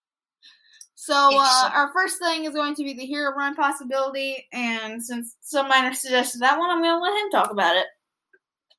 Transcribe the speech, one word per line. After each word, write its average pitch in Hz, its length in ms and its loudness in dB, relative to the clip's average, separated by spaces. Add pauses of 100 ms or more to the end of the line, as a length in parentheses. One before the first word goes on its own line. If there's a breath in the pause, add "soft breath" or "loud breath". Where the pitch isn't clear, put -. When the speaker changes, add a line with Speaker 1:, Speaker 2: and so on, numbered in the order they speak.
(960 loud breath)
Speaker 1:
So, - 200 -2
uh, 277 160 6
Speaker 2:
Interesting. 262 420 4
Speaker 1:
our 285 200 2
first 370 260 0
thing 320 260 -2
is 302 80 -6
going 294 220 -2
to 294 80 -6
be 277 100 -8
the 262 180 -10
Herobrine 285 440 -4
possibility, 269 1000 -2
and 233 500 -6
since 233 380 -10
Subminer 269 540 2
suggested 247 460 -2
that 285 180 4
one, 349 100 0
I'm 330 120 0
gonna 339 200 2
let 403 220 0
him 403 80 -6
talk 220 200 2
about 180 240 2
it. 185 120 0 (920)